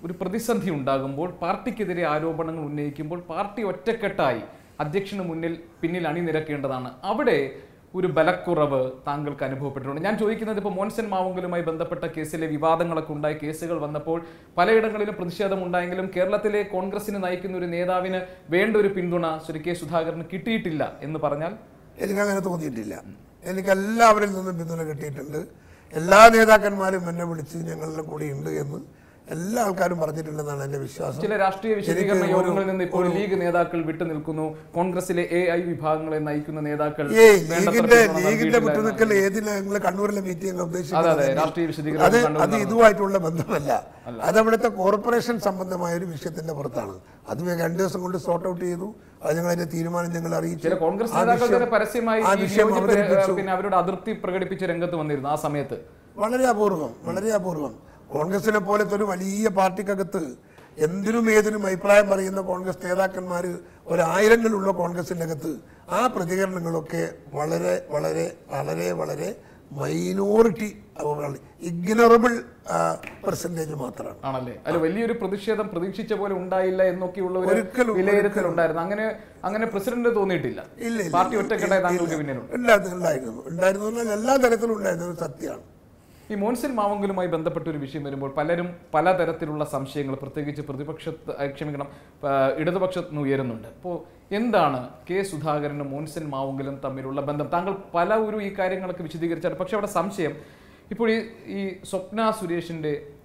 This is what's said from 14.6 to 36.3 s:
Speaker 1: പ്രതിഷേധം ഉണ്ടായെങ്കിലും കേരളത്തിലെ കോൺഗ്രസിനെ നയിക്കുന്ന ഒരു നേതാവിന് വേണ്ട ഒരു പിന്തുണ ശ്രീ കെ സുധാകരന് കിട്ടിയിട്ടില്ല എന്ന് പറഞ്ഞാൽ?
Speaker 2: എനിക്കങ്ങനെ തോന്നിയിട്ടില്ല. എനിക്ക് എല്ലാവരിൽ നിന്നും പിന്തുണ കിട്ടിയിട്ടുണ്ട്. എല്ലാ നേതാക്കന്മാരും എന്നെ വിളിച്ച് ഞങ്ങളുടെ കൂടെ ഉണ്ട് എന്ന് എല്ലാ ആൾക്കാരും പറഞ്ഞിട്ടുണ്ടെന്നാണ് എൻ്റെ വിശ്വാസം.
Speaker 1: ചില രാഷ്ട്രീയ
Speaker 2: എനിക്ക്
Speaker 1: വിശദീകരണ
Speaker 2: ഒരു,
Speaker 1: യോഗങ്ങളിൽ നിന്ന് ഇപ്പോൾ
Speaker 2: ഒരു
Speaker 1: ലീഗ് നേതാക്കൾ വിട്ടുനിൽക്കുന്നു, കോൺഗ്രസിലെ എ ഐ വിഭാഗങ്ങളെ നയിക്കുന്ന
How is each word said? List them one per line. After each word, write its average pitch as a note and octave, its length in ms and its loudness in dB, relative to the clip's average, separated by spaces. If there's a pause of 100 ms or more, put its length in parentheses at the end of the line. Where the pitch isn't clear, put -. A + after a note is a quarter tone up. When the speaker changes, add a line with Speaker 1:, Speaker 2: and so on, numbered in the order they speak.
Speaker 1:
പ്രതിഷേധം F#3+ 460 -2
ഉണ്ടായെങ്കിലും F3+ 500 -2
കേരളത്തിലെ G#3 440 0 (140)
കോൺഗ്രസിനെ G3+ 500 -4
നയിക്കുന്ന F3+ 360 -4
ഒരു F3 160 -4
നേതാവിന് F#3 440 0 (340)
വേണ്ട G#3+ 280 4
ഒരു G3 140 4
പിന്തുണ F3 340 0 (160)
ശ്രീ D#3 220 -8
കെ F3 140 -2
സുധാകരന് E3 500 -2
കിട്ടിയിട്ടില്ല F#3 580 -2 (160)
എന്ന് D#3 180 -6
പറഞ്ഞാൽ? D3 300 -2 (500)
Speaker 2:
എനിക്കങ്ങനെ G3 440 0
തോന്നിയിട്ടില്ല. C3+ 480 -6 (560)
എനിക്ക് F#3+ 260 2
എല്ലാവരിൽ G#3+ 580 6
നിന്നും F#3 240 -4
പിന്തുണ E3 300 -6
കിട്ടിയിട്ടുണ്ട്. D3 500 -8 (640)
എല്ലാ F#3+ 180 10 (160)
നേതാക്കന്മാരും G3 760 6
എന്നെ F3 180 -4
വിളിച്ച് E3 400 -8
ഞങ്ങളുടെ D#3 400 -8
കൂടെ D3+ 240 -4
ഉണ്ട് D3+ 160 -6 (120)
എന്ന് C#3 160 -10 (540)
എല്ലാ G3 320 -2
ആൾക്കാരും F3+ 360 0
പറഞ്ഞിട്ടുണ്ടെന്നാണ് D3+ 640 -6
എൻ്റെ C#3 160 -6
വിശ്വാസം. C#3+ 400 -6
Speaker 1:
ചില G#3+ 200 0
രാഷ്ട്രീയ F#3+ 320 0
Speaker 2:
എനിക്ക് G3+ 180 -4
Speaker 1:
വിശദീകരണ G3 340 2
Speaker 2:
ഒരു, F3+ 80 2
Speaker 1:
യോഗങ്ങളിൽ F#3 360 2
നിന്ന് F#3 160 0
ഇപ്പോൾ F3+ 180 0
Speaker 2:
ഒരു F3 100 2
Speaker 1:
ലീഗ് G3 260 0
നേതാക്കൾ F3 380 2 (100)
വിട്ടുനിൽക്കുന്നു, D#3 560 -4 (320)
കോൺഗ്രസിലെ F3 460 0 (160)
എ - 20 4 (140)
ഐ F3 40 2 (120)
വിഭാഗങ്ങളെ D#3 560 -2
നയിക്കുന്ന D3+ 420 -4